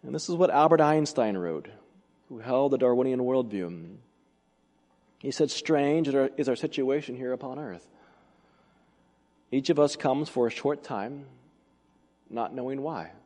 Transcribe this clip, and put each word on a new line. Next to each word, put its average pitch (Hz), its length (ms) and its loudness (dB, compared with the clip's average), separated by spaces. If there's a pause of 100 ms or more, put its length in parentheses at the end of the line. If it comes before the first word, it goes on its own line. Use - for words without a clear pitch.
And 131 120 -10
this 156 140 -6
is 175 80 -2
what 180 140 4
Albert 156 320 6
Einstein 147 560 2
wrote, 82 300 -6 (600)
who 127 100 -16
held 131 340 2
the 131 60 2
Darwinian 127 420 4
worldview. 101 760 -2 (1200)
He 139 100 -6
said, 139 200 0
"Strange 147 580 2
is 135 60 -2
our, 135 220 2
is 139 120 0
our 120 80 0
situation 139 600 -2
here 127 160 -6
upon 131 260 -8
earth. 101 300 -12 (1600)
Each 135 200 -2
of 147 80 4
us 147 180 4
comes 143 320 0
for 123 180 0
a 113 40 0
short 143 320 -4
time, 135 440 -10 (1040)
not 113 260 -6
knowing 135 280 -6
why." 98 300 -8 (140)